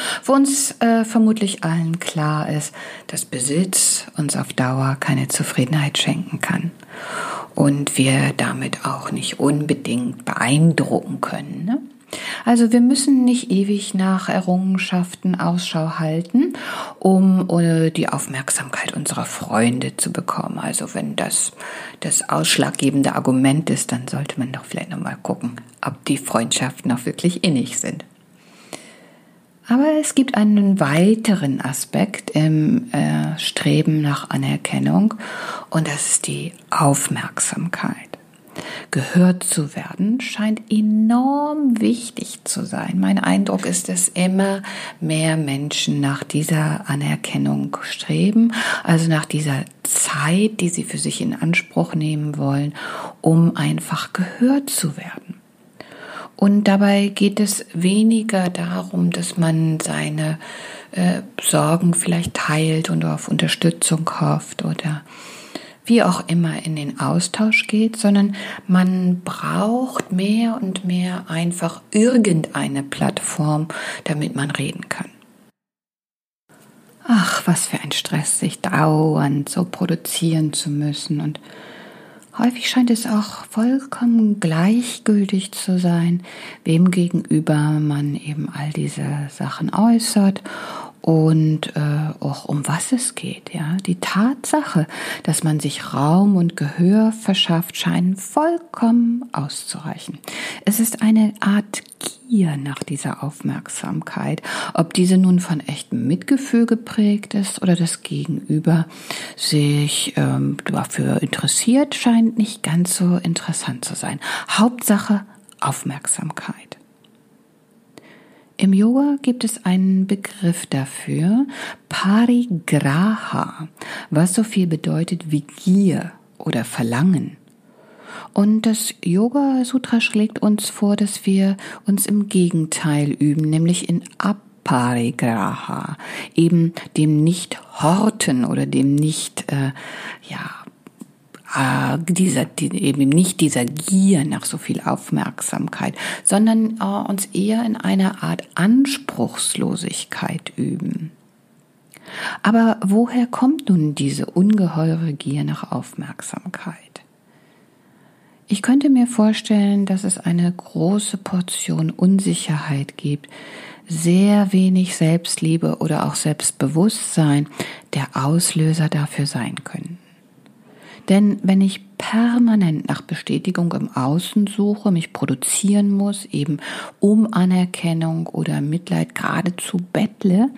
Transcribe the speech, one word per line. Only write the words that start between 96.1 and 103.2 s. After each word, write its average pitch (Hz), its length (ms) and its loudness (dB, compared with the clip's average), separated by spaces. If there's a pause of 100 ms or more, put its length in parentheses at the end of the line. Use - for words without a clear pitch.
und 170 220 2
Gehör 196 560 4
verschafft, 185 640 -2
scheinen 180 400 0
vollkommen 240 1120 0
auszureichen. - 840 -8 (480)
Es 214 160 2
ist - 200 0
eine 220 380 6
Art 202 420 0 (460)
Gier 185 300 2
nach 139 260 -6
dieser - 400 -8